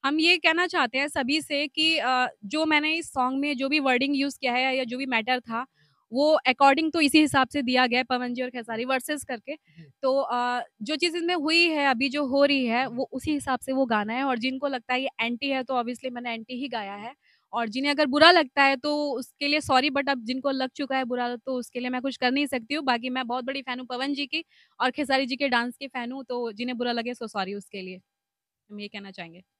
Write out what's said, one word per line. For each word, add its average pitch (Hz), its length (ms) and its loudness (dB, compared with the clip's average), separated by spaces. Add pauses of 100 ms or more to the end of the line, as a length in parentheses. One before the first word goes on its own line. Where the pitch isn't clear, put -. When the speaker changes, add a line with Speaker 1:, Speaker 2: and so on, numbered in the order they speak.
Speaker 1:
हम 294 160 2
ये 339 160 6
कहना 339 300 2
चाहते 269 320 0
हैं 285 100 0
सभी 285 320 0
से 285 260 -2
कि, 320 320 2
अ, 254 280 2 (180)
जो 302 220 0
मैंने 311 280 2
इस 330 140 -6
सॉन्ग 262 300 -2
में 285 180 0
जो 269 120 -2
भी 302 120 2
वर्डिंग 269 360 2
यूज़ 277 240 -2
किया 254 120 0
है 262 240 0
या 262 80 -2
जो 247 140 -6
भी 269 80 -4
मैटर 247 340 0
था, 233 260 -8 (460)
वो 294 260 4 (100)
according 277 440 4
तो 339 80 2
इसी 302 200 6
हिसाब 262 280 4
से 285 140 -2
दिया 254 240 4
गया 240 120 0
है, 254 60 0
पवन 247 300 -2
जी 254 80 -4
और 247 80 -6
खेसारी 233 340 -6
वर्सेस 262 400 -2
करके। 254 300 -8
Speaker 2:
जी। 165 300 -20 (180)
Speaker 1:
तो, 269 180 2
अ, 247 440 -2 (180)
जो 277 140 -4
चीज़ 330 200 0
इसमें 349 180 0
हुई 330 340 4
है, 285 220 2
अभी 254 180 0
जो 285 180 0
हो 277 180 4
रही 277 220 2
है, 247 220 0
Speaker 2:
जी। 240 60 -10
Speaker 1:
वो 254 180 -4
उसी 285 200 -4
हिसाब 269 260 -2
से - 140 -6
वो 262 140 2
गाना 214 260 0
है। 254 120 -2
और 254 140 0
जिनको 262 300 -2
लगता 254 260 -2
है 254 80 0
ये 269 60 -2 (120)
एंटी 240 280 -2
है, 269 140 0
तो 254 120 -4
obviously 247 380 -4
मैंने 240 220 -6
एंटी 226 200 -10
ही 254 140 -6
गाया 208 260 -6
है। 220 200 -12 (380)
और 233 160 -2
जिन्हें 269 240 0
अगर 302 140 2
बुरा 294 240 8
लगता 302 320 4
है, 269 140 4
तो 294 360 -2
उसके 269 360 -6
लिए 294 120 2
सॉरी, 277 300 2
but 269 180 -2
अब 254 160 -2
जिनको 254 260 -2
लग 262 260 -2
चुका 269 200 -4
है 262 80 0
बुरा, 247 320 -4
तो 262 180 -6
उसके 247 260 -6
लिए 247 80 -4
मैं 254 120 -4
कुछ 262 160 -4
कर 247 140 0
नहीं 285 160 2
सकती 254 280 -4
हूँ। 302 100 -4
बाकी 247 260 0
मैं 254 160 -4
बहुत 247 180 -4
बड़ी 269 180 -6
फैन 247 160 -6
हूँ 254 80 -10
पवन 254 280 -2
जी 277 120 -4
की 311 180 -6 (360)
और 254 100 2
खेसारी 269 360 0
जी 247 100 -4
के 277 120 0
डांस 240 300 0
की 277 80 -12
फैन 247 260 -8
हूँ, 269 120 -10
तो 240 280 -6
जिन्हें 240 260 -6
बुरा 240 140 -2
लगे, 240 220 -4
so 233 140 -8
सॉरी 196 260 -4
उसके 202 280 -10
लिए, 185 180 -12 (680)
हम 208 100 -12
ये 208 80 -10
कहना 196 220 -12
चाहेंगे। 175 340 -16 (160)